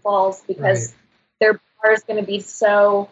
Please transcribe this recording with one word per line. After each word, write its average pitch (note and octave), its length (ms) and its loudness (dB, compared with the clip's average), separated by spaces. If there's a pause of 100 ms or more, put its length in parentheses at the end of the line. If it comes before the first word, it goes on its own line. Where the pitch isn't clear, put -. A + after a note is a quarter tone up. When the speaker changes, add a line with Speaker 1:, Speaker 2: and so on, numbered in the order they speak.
Speaker 1:
Falls F#3+ 440 -2
because F#3+ 420 -2
Speaker 2:
Right. - 60 -20 (460)
Speaker 1:
their G#3+ 200 2 (220)
bar A3 100 4
is G#3+ 120 0
gonna G#3+ 180 -6
be G3+ 180 -6
so G3+ 720 0